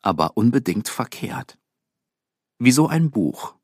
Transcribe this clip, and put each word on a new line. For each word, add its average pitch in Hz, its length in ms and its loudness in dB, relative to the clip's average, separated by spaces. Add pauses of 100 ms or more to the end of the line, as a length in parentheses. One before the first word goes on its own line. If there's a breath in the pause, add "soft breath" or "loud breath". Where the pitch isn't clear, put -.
Aber 80 360 0
unbedingt 110 520 0
verkehrt. - 680 -10 (960)
Wieso 127 300 4
ein 160 240 2
Buch? 90 420 -4 (100)